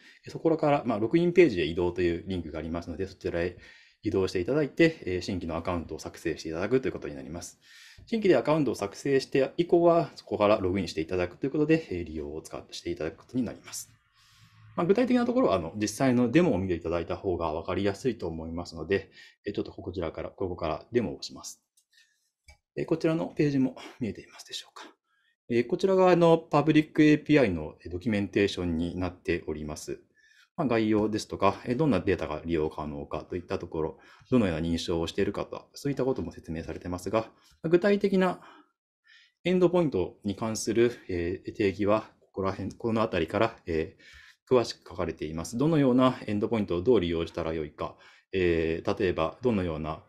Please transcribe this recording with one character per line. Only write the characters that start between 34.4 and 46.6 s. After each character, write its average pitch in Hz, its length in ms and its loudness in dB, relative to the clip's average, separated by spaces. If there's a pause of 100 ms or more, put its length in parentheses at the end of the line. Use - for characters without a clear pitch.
よ 87 60 2
う 78 80 -2
な 82 60 -2
認 85 120 0
証 85 220 -2
を 82 80 -2
し - 40 -10
て - 80 -2
い 98 40 2
る - 80 -2
か 78 140 -6
と、 - 280 -14
そ - 140 -6
う 143 40 -2
い - 20 -4
っ - 20 -14
た 135 80 -2
こ 131 100 0
と - 80 -6
も - 100 -8
説 - 200 -12
明 80 100 -6
さ 80 100 -8
れ 78 60 -10
て - 100 -12
ま 87 100 -4
す 98 120 -8
が、 110 180 0 (360)
具 170 160 4
体 202 180 2
的 196 200 0
な 185 220 0 (1040)
エ 175 80 0
ン 185 60 4
ド 180 100 6
ポ 180 140 2
イ 165 40 2
ン 135 40 -2
ト 92 320 -2
に 101 140 -4
関 110 200 -4
す 113 160 -4
る、 117 200 4 (160)
え 87 360 -4
ー、 - 120 -10
定 101 140 2
義 98 160 -2
は、 107 240 0 (100)
こ - 120 -20
こ 101 100 -6
ら 95 100 0
辺、 95 220 -8
こ 117 180 -4
の 113 100 2
あ 110 60 0
た 95 100 -2
り 80 80 0
か 101 140 0
ら、 113 160 0 (100)
え 80 320 -4
ー、 - 560 -8
詳 120 100 6
し - 100 -10
く - 120 -20
書 90 100 -16
か 90 100 -4
れ 82 80 -4
て - 100 -10
い 78 80 -8
ま 82 140 -6
す。 117 100 -10
ど 139 120 2
の 165 100 2
よ 135 140 4
う - 20 4
な 127 320 4
エ 110 60 -4
ン 101 80 0
ド 107 80 0
ポ 113 100 -2
イ 104 40 0